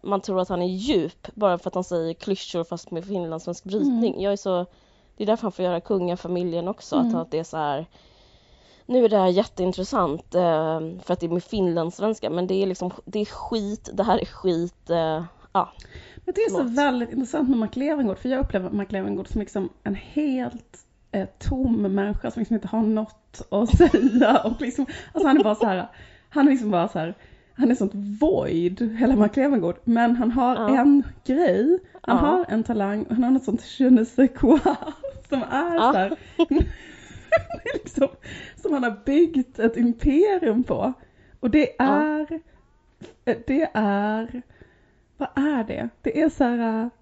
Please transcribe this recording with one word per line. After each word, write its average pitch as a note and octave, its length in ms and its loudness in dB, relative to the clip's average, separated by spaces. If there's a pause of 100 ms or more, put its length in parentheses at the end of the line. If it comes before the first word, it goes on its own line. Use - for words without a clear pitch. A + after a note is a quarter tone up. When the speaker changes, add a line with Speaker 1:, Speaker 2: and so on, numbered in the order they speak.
Speaker 1:
man G3 180 -2
tror F#3+ 200 -4
att F3+ 80 -2
han F3 140 -4
är F3+ 60 -2
djup F#3 640 -2
bara F#3+ 240 0
för - 120 -8
att - 40 -20
han F#3 100 -4
säger E3 300 -4
klyschor F3+ 500 -6
fast - 260 -12
med E3+ 140 -8
finlandssvensk F3 600 -8
brytning. A#3 480 0
Speaker 2:
Mm. - 80 -8
Speaker 1:
Jag G3 120 -2
är G3+ 40 -2
så, F3+ 300 -2 (500)
det - 80 -6
är - 20 -2
därför A3 160 0
han G#3 100 -4
får - 120 -6
göra F3 160 -2
kungafamiljen F3+ 880 -4
också, - 280 -6
att B3+ 80 2
Speaker 2:
Mm. A3+ 120 0
Speaker 1:
att E3 140 -6
det D3+ 80 -4
är E3 60 -4
så - 120 -12
här... D3 300 -4 (1040)
Nu B3 140 4
är A3+ 40 6
det G#3 100 4
här F#3 100 4
jätteintressant, F#3 1040 -2
eh, D#3+ 460 0 (220)
för - 100 -4
att F3+ 80 -4
det E3+ 60 -6
är E3 40 -4
med E3+ 140 -2
finlandssvenska, F3+ 840 -2
men F3 160 -4
det F#3 160 -2
är G3+ 40 0
liksom, F#3 240 -6 (140)
det G#3+ 160 -8
är G#3 40 -2
skit, - 680 -8
det - 100 -2
här A3 160 2
är - 60 -2
skit, F3 680 -4
eh, E3 340 -2 (280)
ja. - 200 -2 (520)
Speaker 2:
Men F4+ 100 -6
det G4 60 -2
är A4+ 100 0
så F#4+ 60 -2
Speaker 1:
Förlåt. B3+ 160 -2
Speaker 2:
väldigt B3+ 400 0
intressant C4 360 -2
med B3+ 100 2
Mark G#3+ 180 -4
Levengood, C4+ 420 -2
för B3 100 -8
jag C4 120 -2
upplever F#3+ 300 -4
Mark G3+ 220 -6
Levengood G3 360 -6
som A3 120 -4
liksom G3 280 -6 (140)
en G3+ 120 -4
helt, B3+ 840 -6 (340)
eh, G3 160 -4 (100)
tom B3+ 440 -2
människa G3+ 480 -2
som A#3 100 -10
liksom A3 140 -2
inte G3+ 140 -4
har A3+ 140 -2
något G#3+ 680 -4
att A3 260 4
<laughs> - 0 -
säga. B3 680 6
Och A3 160 -2
liksom, B3+ 260 -2 (260)
alltså D#4+ 160 -2
han C#4+ 120 6
är G4 40 4
bara G#3+ 100 2
så A3 120 0
här, F#3 220 -2 (400)
han C#4 180 4
är D4+ 40 8
liksom A#3+ 200 0
bara F3 180 2
så - 100 -6
här, E3 160 -6 (400)
han A#3+ 160 2
är B3+ 40 4
sånt G#3 200 -2
void, G3+ 1040 -2
hela B3+ 180 4
Mark G#3+ 200 4
Levengood. B3+ 480 2
Men A#3 320 2
han A#3+ 140 0
har B3 260 0
Speaker 1:
Ja. A#3 240 2
Speaker 2:
en C#4+ 220 6 (240)
grej, C#4 520 2 (240)
han A#3+ 140 2
Speaker 1:
Ja. B3 140 4
Speaker 2:
har F4+ 180 2
en A3 160 -2
talang, G#3 400 -2
och A#3 100 -6
han A#3+ 100 2
har B3 60 2
något C4 140 2
sånt G#3+ 180 -2 (180)
je C4 100 6
ne A3+ 140 8
sais B3+ 340 4
quoi C#4+ 200 6 (340)
<laughs> - 360 -14
som C4 140 -2
är E4+ 320 -2
Speaker 1:
Ja. D#4 180 4
Speaker 2:
så G3+ 60 2
här, G3 180 0 (200)
<laughs> E4 120 2 (1160)
det A#4 60 -10
är C#5+ 140 -6
liksom, C4+ 240 -2 (540)
som F4+ 100 -2
han C#4 120 0
har A3 200 -2
byggt D4+ 540 0
ett A3+ 180 2
imperium C4 880 2
på. - 280 -2 (480)
Och A#3+ 100 0
det D4 180 4 (100)
Speaker 1:
Ja. B3 60 2
Speaker 2:
är, D4+ 560 0 (840)
det C4 500 0
är, G#3+ 680 -2 (720)
vad - 180 -6
är C#4 300 0
det? A#3 240 -6 (140)
Det - 180 -2
är E4 100 4
så - 140 0
här A#3 460 -2 (120)